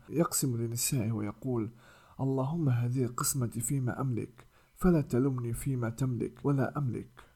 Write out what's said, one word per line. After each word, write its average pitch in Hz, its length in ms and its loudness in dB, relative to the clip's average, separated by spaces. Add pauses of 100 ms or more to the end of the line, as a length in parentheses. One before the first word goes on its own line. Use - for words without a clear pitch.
يقسم 139 480 0
لنسائه 117 560 0
ويقول: 107 580 -2 (500)
'اللهم 135 480 0
هذه 120 380 2
قسمتي 123 540 -2
فيما 127 400 -2
أملك، - 460 -4 (300)
فلا 175 240 6
تلمني 127 540 0
فيما 123 360 -2
تملك 123 540 -2
ولا 139 340 2
أملك.'" 110 460 -4 (120)